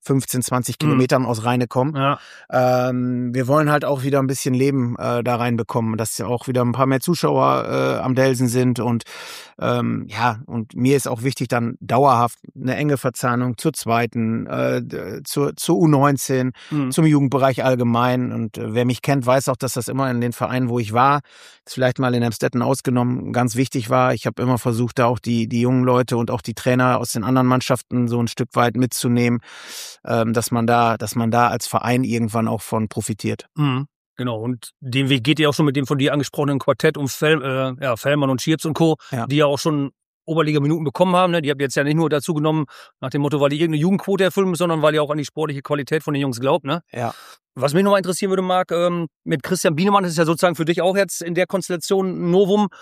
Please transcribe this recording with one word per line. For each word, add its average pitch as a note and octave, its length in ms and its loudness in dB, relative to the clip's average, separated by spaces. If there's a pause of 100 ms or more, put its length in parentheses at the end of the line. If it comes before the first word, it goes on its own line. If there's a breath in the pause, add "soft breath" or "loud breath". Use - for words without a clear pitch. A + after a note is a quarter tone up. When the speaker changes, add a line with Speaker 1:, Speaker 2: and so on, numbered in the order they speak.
Speaker 1:
fünfzehn, B2+ 400 0
zwanzig B2 340 -4
Speaker 2:
Mhm. D3+ 120 0
Speaker 1:
Kilometern C3 380 4
aus A2+ 200 -2
Rheine B2 220 0
kommen. C3+ 280 -2
Speaker 2:
Ja. C#3 240 0 (320 loud breath)
Speaker 1:
Ähm, B2+ 800 0
wir B2+ 140 -2
wollen D3 240 4
halt D3 140 2
auch C3+ 180 -2
wieder C#3 160 2
ein C3+ 80 2
bisschen C3+ 260 -2
Leben, B2+ 460 0
äh, A#2+ 240 -2
da G#2+ 140 0
reinbekommen, A2+ 580 -2
dass A2 220 -4
ja A2 80 -6
auch A#2+ 240 -4
wieder B2+ 120 0
ein A#2+ 120 2
paar C3 140 2
mehr C3+ 120 2
Zuschauer, C3+ 680 0
äh, C3 340 -2
am B2+ 120 0
Delsen C3 340 2
sind. B2 320 0
Und, A#2 220 0 (580 loud breath)
ähm, A#2 480 -2
ja, A2+ 360 -2
und A#2 300 -8
mir C3 220 2
ist C3 100 -4
auch A#2+ 160 -6
wichtig, C3 240 -4
dann A#2 320 -2
dauerhaft A#2+ 600 2 (140)
eine B2+ 220 -4
enge D3 220 0
Verzahnung B2+ 320 -4 (280)
zur - 160 -2
zweiten, A2+ 720 -2
äh, B2+ 360 -2
d-, - 400 -10
zur, D3 320 -2
zur E3+ 220 0
U F3 100 6
neunzehn, C3+ 640 2 (200 loud breath)
Speaker 2:
Mhm. C#3 200 -2
Speaker 1:
zum D#3+ 140 4
Jugendbereich C3+ 580 4
allgemein. B2 720 2
Und, A#2 240 -6
äh, A2 160 -6
wer B2 120 0
mich B2 160 -2
kennt, C#3 240 0
weiß C3 240 2
auch, B2+ 60 -2
dass - 180 -4
das - 140 -4
immer C3 240 -2
in A#2+ 80 -2
den A#2+ 140 -2
Vereinen, B2+ 340 -2
wo A#2+ 120 -2
ich G#2+ 140 -4
war, C3+ 280 4 (440 loud breath)
ist - 100 -18
vielleicht B2+ 240 0
mal B2 160 0
in A#2+ 80 0
Amstetten A#2+ 380 -2
ausgenommen, B2 720 0
ganz A#2+ 240 0
wichtig B2 340 -2
war. B2+ 260 2
Ich - 100 -6
hab A2+ 140 -4
immer B2 180 0
versucht, A#2+ 420 -2
da A#2+ 60 4
auch A#2+ 140 0
die, A#2 280 -2
die A#2+ 140 -2
jungen B2 220 2
Leute B2 340 2
und A#2 140 -2
auch A#2 100 -4
die A2+ 140 -8
Trainer B2+ 440 2
aus A2+ 120 -6
den A2+ 120 -4
anderen B2+ 220 2
Mannschaften B2 640 0
so A#2+ 120 0
ein A#2 80 0
Stück - 260 -6
weit A#2+ 220 2
mitzunehmen, A#2+ 640 2 (640 loud breath)
ähm, A#2 300 0
dass A2+ 160 -2
man A#2 160 0
da, A#2 320 4
dass - 160 -8
man A#2 160 0
da A#2+ 200 4
als - 180 -4
Verein B2 360 0
irgendwann A2+ 440 -2
auch A2 160 -4
von A2 240 -4
profitiert. A2 580 -6 (100)
Speaker 2:
Mhm. C#3 300 -2 (320)
Genau, B2 220 -4
und A#2+ 400 -8
den C3+ 300 -2
Weg C3 140 2
geht D3 160 2
ihr D3+ 100 4
auch C#3 40 2
schon D#3 140 2
mit C3 80 0
dem C#3+ 100 0
von C#3+ 140 0
dir C3+ 140 0
angesprochenen C#3+ 440 -2
Quartett D3 400 0
um C#3+ 100 -2
Fell-, D#3 360 0
äh, C3 420 -4
ja, B2 100 0
Fellmann C#3+ 360 0
und B2+ 100 -2
Schierz D#3 240 0
und D#3+ 80 -2
Co., D#3+ 220 4 (160 loud breath)
Speaker 1:
Ja. A#2 160 -4
Speaker 2:
die C#3 100 0
ja D3+ 80 6
auch C#3+ 140 2
schon D3 320 0 (340)
Oberliga-Minuten D#3 580 0
bekommen F3+ 320 2
haben, F3+ 160 4
ne? E3+ 100 2
Die C#3 80 -2
habt C#3 100 -2
ihr C#3 60 0
jetzt B2+ 100 -4
ja C#3+ 80 2
nicht D3+ 120 2
nur E3 120 2
dazu D3+ 280 -2
genommen, D#3 300 0 (360 loud breath)
nach C3 80 -8
dem C#3+ 140 -2
Motto, C#3+ 180 0
weil C#3+ 100 4
ihr D3+ 100 -2
irgendeine D#3 200 0
Jugendquote F#3+ 440 2
erfüllen F#3+ 240 0
müsst, E3 100 -2
sondern E3 240 0
weil D3+ 100 4
ihr D3+ 80 0
auch C#3+ 80 -2
an D3+ 80 -4
die C#3+ 80 -4
sportliche D3+ 380 -6
Qualität C#3+ 400 -4
von D3+ 100 -4
den C#3 80 -2
Jungs B2+ 180 -4
glaubt, C#3 260 0
ne? D#3 160 -4 (100)
Speaker 1:
Ja. A#2 240 -6 (400 loud breath)
Speaker 2:
Was C3+ 180 0
mich F#3+ 100 4
nochmal G3+ 140 4
interessieren F#3 320 -4
würde, F#3 140 0
Marc, F#3 280 0
ähm, F3 360 0 (160)
mit D#3+ 180 -2
Christian F3+ 340 0
Bienemann G3 280 4
ist F3+ 80 -2
es D#3 60 -4
ja E3+ 80 4
sozusagen E3 300 2
für E3 100 -2
dich E3+ 180 0
auch F#3 120 2
jetzt F#3+ 280 -2
in F3 100 -6
der F3 140 0
Konstellation F3+ 800 -2
ein E3+ 40 2
Novum. G3+ 360 4 (140 loud breath)